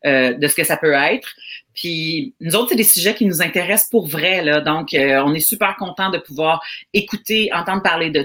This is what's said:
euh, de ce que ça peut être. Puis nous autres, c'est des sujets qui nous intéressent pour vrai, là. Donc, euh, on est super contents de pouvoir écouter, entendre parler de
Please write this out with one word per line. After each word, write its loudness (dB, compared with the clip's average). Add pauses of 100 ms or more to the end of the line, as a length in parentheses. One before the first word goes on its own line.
euh, 4
de -2
ce 0
que 0
ça 0
peut 2
être. 0 (400)
Puis -6
nous -2
autres, 2
c'est 0
des 2
sujets 2
qui 0
nous 2
intéressent 0
pour 2
vrai, 0
là. 2
Donc, -2
euh, 4
on 2
est -2
super 0
contents -4
de -2
pouvoir -2 (300)
écouter, -2
entendre -2
parler 0
de 0